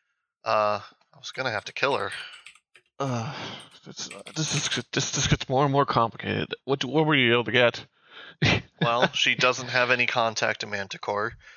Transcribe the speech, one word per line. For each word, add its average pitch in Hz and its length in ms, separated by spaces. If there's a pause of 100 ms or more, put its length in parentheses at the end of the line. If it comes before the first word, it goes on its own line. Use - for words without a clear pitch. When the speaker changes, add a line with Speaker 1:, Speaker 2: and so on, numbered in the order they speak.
(440)
Speaker 1:
uh, 107 360 (320)
I - 60
was - 140
gonna 131 180
have 104 140
to - 80
kill 131 240
her. 98 160 (880)
Speaker 2:
Uh, 131 340 (520)
this, - 220 (280)
this 156 180
is, 135 380
this, - 200
this 143 140
gets - 220
more 135 160
and 139 80
more 139 140
complicated. 104 680 (100)
What, 139 200
what 147 220
were 156 100
you 120 160
able 120 120
to 113 80
get? 120 320 (580)
<laughs> - 200 (200)
Speaker 1:
Well, 117 300
she - 220
doesn't 123 340
have 123 220
any 123 160
contact 113 540
to 113 60
Manticore. 104 680 (220)